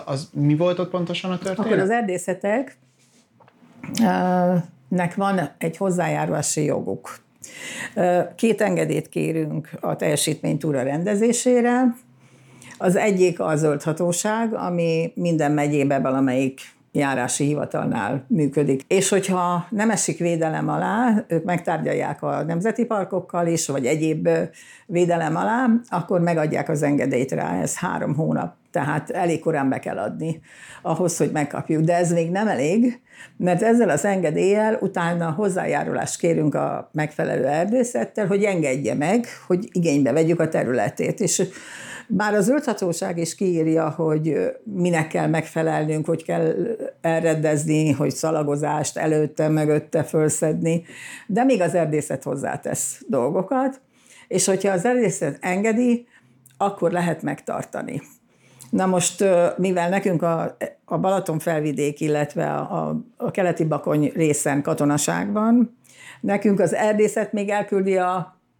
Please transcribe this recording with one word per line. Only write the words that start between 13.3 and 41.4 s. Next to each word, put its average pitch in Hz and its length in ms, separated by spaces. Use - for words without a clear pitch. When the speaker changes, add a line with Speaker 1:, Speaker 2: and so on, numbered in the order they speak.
Speaker 2:
a 156 160
zöldhatóság, 175 1000
ami 170 600
minden 156 380
megyébe 147 460
valamelyik 131 600
járási 135 520
hivatalnál 139 840
működik. 139 580
És 190 220
hogyha 180 600
nem 220 200
esik - 280
védelem 160 500
alá, 202 600
ők 160 160
megtárgyalják 156 760
a 143 200
nemzeti 180 420
parkokkal 180 640
is, 165 220
vagy 135 180
egyéb, 156 400
ö, 165 160
védelem 165 500
alá, 220 300
akkor 175 320
megadják 165 480
az 156 140
engedélyt 139 500
rá, 92 280
ez - 160
három 165 380
hónap. 160 400
Tehát 147 400
elég 170 300
korán 147 280
be 123 100
kell 92 200
adni 156 420
ahhoz, 170 340
hogy 143 140
megkapjuk. 156 520
De 170 120
ez 175 180
még 170 180
nem 202 180
elég, 214 520
mert 180 260
ezzel 233 260
az 151 160
engedéllyel 196 760
utána 170 500
hozzájárulást 156 880
kérünk 160 360
a - 380
megfelelő 156 540
erdészettől, 214 800
hogy 202 180
engedje 143 500
meg, 190 320
hogy 180 260
igénybe 147 400
vegyük 160 280
a 156 80
területét. 123 720
És 185 220